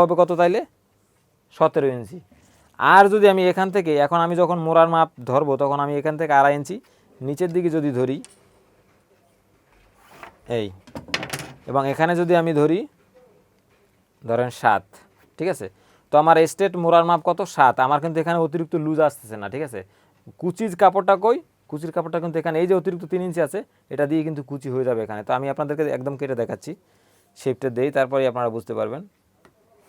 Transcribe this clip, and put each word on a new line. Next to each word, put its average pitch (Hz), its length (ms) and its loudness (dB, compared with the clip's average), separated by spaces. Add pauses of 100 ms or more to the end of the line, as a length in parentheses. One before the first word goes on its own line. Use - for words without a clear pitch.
হবে 175 200 4
কত 175 100 2 (100)
তাইলে? 175 200 2 (960)
সতেরো 156 300 0 (100)
ইঞ্চি। 120 200 -14 (760)
আর 196 80 10 (100)
যদি 208 200 4
আমি 190 80 0 (100)
এখান 190 240 0
থেকে, 170 160 0 (140)
এখন 170 200 0
আমি 170 160 -2
যখন 175 240 0
মোড়ার 165 300 6
মাপ 165 140 2 (220)
ধরবো, 143 300 0
তখন 139 240 -2
আমি 143 140 -4
এখান 156 220 -4
থেকে 151 180 -2
আড়াই 143 200 6
ইঞ্চি 165 160 -10 (520)
নিচের 156 280 -4
দিকে 175 220 0
যদি 147 220 -2
ধরি, 131 180 -2 (2500)
এই, 104 80 -6 (1000)
এবং 131 120 -2 (100)
এখানে 160 300 0
যদি 175 200 0
আমি 165 100 -2 (100)
ধরি 156 180 2 (1500)
ধরেন 120 200 -2 (120)
সাত, 104 220 2 (540)
ঠিক 160 160 -4
আছে? 107 140 -12 (420)
তো - 120 2
আমার 160 140 6 (160)
স্ট্রেট 190 220 0 (100)
মোড়ার 170 260 4
মাপ 170 180 2
কত? 175 120 0 (160)
সাত। 131 200 6 (100)
আমার 143 180 2
কিন্তু 165 200 -4
এখানে 170 220 -2
অতিরিক্ত 160 280 -6 (120)
লুজ 156 220 -2
আসতেছে 110 340 -10
না, 101 120 -8
ঠিক 143 140 -8
আছে? 117 120 -12 (600)
কুচির 180 400 -4
কাপড়টা 196 340 4 (100)
কই? 240 120 2 (320)
কুচির 156 260 -10
কাপড়টা 165 280 -4
কিন্তু 170 180 -6
এখানে, 156 200 -4
এই 180 80 2
যে 190 100 2
অতিরিক্ত 175 320 -6
তিন 185 160 -2
ইঞ্চি 170 200 -4
আছে, 190 120 -8 (340)
এটা 143 180 0
দিয়ে 160 160 0
কিন্তু 151 220 -8
কুচি 139 240 -10
হয়ে 131 140 -2
যাবে 120 180 0
এখানে। 104 220 -10
তো - 100 -2
আমি 135 160 -6
আপনাদেরকে 151 300 -4 (140)
একদম 131 220 -8
কেটে 135 220 -6
দেখাচ্ছি, 113 300 -8 (680)
শেপটা 131 360 -4
দেই, 131 200 0
তারপরেই 135 340 0
আপনারা 120 240 -2
বুঝতে 117 240 -10
পারবেন। 110 220 -6 (880)